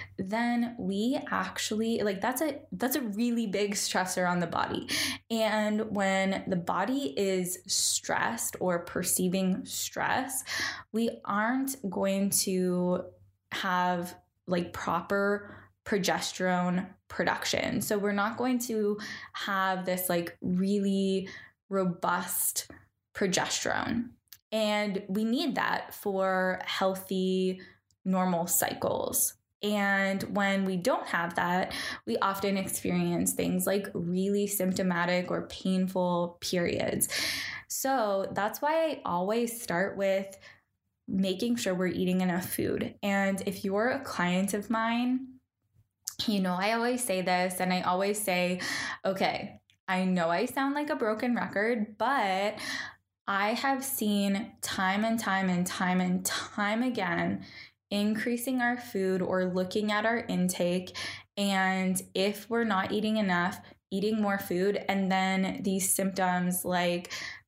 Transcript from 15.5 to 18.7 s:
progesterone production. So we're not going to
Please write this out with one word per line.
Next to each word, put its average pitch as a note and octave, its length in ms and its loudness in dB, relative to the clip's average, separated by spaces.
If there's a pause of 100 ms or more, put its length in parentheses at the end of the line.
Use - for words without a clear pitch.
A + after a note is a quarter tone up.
progesterone F3+ 1000 0 (220)
production. - 720 0
So G#3 180 0
we're G3+ 140 0
not G3+ 240 0
going B3 240 0
to G#3+ 400 0 (320)